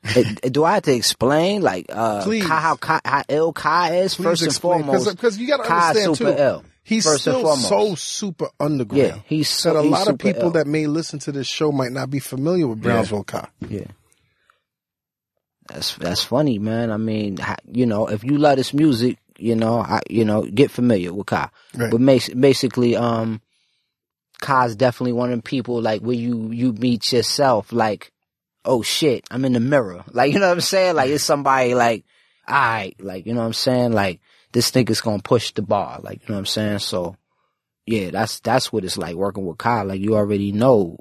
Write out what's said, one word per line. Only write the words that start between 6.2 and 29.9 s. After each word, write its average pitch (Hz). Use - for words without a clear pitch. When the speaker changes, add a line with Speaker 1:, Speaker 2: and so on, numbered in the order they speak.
Speaker 2:
too. 143
Speaker 1:
ill. 131
Speaker 2:
He's 220
Speaker 1:
First 151
and 156
Speaker 2:
still 254
Speaker 1:
foremost. 143
Speaker 2:
so 202
super -
underground 139
Speaker 1:
Yeah, 107
he's 151
so, -
Speaker 2:
that 156
a 147
Speaker 1:
he's 147
Speaker 2:
lot -
of -
Speaker 1:
super -
Speaker 2:
people -
Speaker 1:
ill. 170
Speaker 2:
that 156
may 156
listen 156
to 151
this 135
show 151
might 131
not 131
be 139
familiar 156
with 110
Speaker 3:
Yeah. -
Speaker 2:
Brownsville 110
Ka. -
Speaker 1:
Yeah. 104
That's, -
that's -
funny, 131
man. 113
I 104
mean, 107
ha-, 104
you 123
know, 110
if 104
you 143
love 147
this 131
music, 131
you 113
know, 113
I, 107
you 113
know, 107
get 135
familiar 101
with 98
Ka. -
Speaker 2:
Right. 117
Speaker 1:
But 117
mas-, 131
basically, 123
um, 113
Ka's 127
definitely 123
one 123
of -
them 117
people, 120
like, 110
where 123
you, 117
you 120
meet 120
yourself, 123
like, 110
"Oh 120
shit, 127
I'm 131
in 127
the 120
mirror." 117